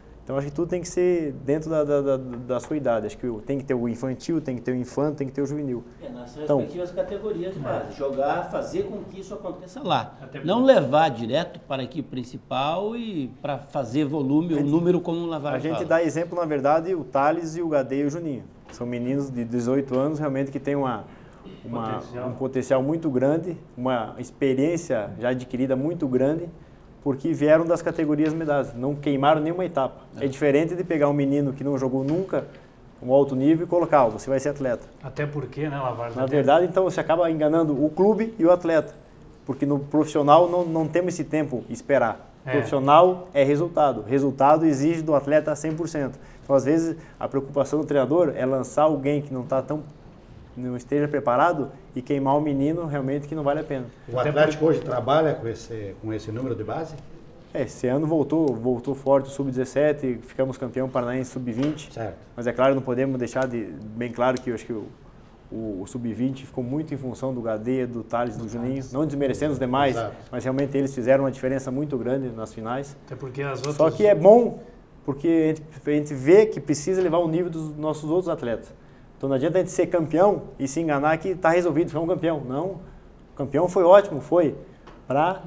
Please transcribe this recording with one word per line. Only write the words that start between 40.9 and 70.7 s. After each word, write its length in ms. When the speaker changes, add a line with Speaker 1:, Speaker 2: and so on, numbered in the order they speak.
Speaker 1:
esse 100
tempo 440
esperar. 640
Speaker 3:
É. 60
Speaker 1:
Profissional 800
é 120
resultado. 580
Resultado 640
exige 360
do 120
atleta 400
cem 200
por 140
cento. 300
Então, 120
às 100
vezes, 320
a 80
preocupação 540
do 60
treinador 480
é 100
lançar 380
alguém 400
que 100
não 120
tá 180
tão 200
não 200
esteja 320
preparado 600
e 80
queimar 340
o 40
menino, 460
realmente 400
que 80
não 80
vale 180
a 40
pena. 220
Speaker 4:
O 100
Speaker 3:
Até 120
Speaker 4:
Atlético 340
Speaker 3:
porque 140
Speaker 4:
hoje 80
trabalha 480
com 140
esse, 520
com 120
esse 180
número 240
de 100
base? 300
Speaker 1:
É, 100
esse 240
ano 200
voltou, 480
voltou 400
forte 320
o 40
sub-dezessete, 920
ficamos 360
campeão 300
paranaense 420
sub-vinte. 640
Speaker 4:
Certo. 240
Speaker 1:
Mas 100
é 60
claro, 220
não 80
podemos 340
deixar 300
de, 220
bem 140
claro 300
que 100
eu 40
acho 120
que 60
o, 120
o, 300
o 40
sub-vinte 600
ficou 180
muito 280
em 40
função 360
do 80
Gadê, 460
do 160
Thales, 340
do 80
Speaker 3:
Do 60
Speaker 1:
Juninho, 240
Speaker 3:
Thales. 180
Speaker 1:
não 140
desmerecendo 460
os 80
demais, 340
Speaker 4:
Exato. 220
Speaker 1:
mas 100
realmente 340